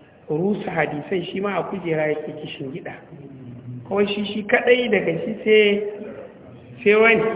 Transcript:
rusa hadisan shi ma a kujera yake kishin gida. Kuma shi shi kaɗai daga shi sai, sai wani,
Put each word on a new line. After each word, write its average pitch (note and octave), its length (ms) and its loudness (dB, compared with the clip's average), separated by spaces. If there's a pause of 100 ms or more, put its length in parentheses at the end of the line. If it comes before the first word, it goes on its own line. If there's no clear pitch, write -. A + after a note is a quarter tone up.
(280)
rusa F#3 420 0
hadisan D3+ 540 -2
shi F#3+ 160 -6
ma G3 180 -2
a D#3 40 0
kujera D#3+ 460 -2
yake D3+ 240 -4
kishin C#3+ 400 -10
gida. C3 220 -10 (880)
Kuma G3+ 260 0
shi G3+ 160 -2
shi G#3 240 -4
kaɗai B3 400 4
daga F3 320 0
shi A3 120 -4 (120)
sai, G#3 380 6 (1000)
sai G#3 120 6
wani, A3 260 6 (140)